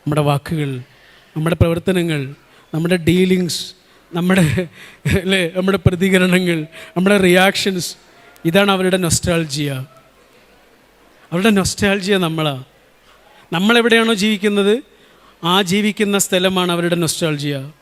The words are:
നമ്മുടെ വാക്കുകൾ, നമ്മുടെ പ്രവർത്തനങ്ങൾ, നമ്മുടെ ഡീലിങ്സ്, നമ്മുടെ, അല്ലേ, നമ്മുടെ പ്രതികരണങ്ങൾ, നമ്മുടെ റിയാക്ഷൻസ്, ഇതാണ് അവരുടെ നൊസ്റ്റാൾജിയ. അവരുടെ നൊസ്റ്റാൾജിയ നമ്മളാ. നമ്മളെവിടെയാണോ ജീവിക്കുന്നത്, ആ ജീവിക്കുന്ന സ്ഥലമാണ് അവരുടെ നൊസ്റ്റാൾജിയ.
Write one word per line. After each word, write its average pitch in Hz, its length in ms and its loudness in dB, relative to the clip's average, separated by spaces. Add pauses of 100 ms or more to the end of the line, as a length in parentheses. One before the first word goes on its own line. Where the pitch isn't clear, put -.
നമ്മുടെ 151 280 0
വാക്കുകൾ, 147 420 -4 (640)
നമ്മുടെ 165 280 -2
പ്രവർത്തനങ്ങൾ, 170 580 0 (540)
നമ്മുടെ 170 220 0 (120)
ഡീലിങ്സ്, 180 520 2 (580)
നമ്മുടെ, 180 280 2 (760)
അല്ലേ, 190 200 0 (140)
നമ്മുടെ 190 300 -2
പ്രതികരണങ്ങൾ, 185 720 2 (380)
നമ്മുടെ 196 300 2
റിയാക്ഷൻസ്, 185 640 2 (600)
ഇതാണ് 196 260 4
അവരുടെ 185 300 0
നൊസ്റ്റാൾജിയ. 156 640 -2 (1600)
അവരുടെ 190 260 2
നൊസ്റ്റാൾജിയ 196 580 0 (100)
നമ്മളാ. 156 300 -2 (960)
നമ്മളെവിടെയാണോ 226 680 2
ജീവിക്കുന്നത്, 208 520 0 (800)
ആ - 20 2 (160)
ജീവിക്കുന്ന 202 460 0 (100)
സ്ഥലമാണ് 185 500 0
അവരുടെ 175 280 -2
നൊസ്റ്റാൾജിയ. 147 520 -4 (260)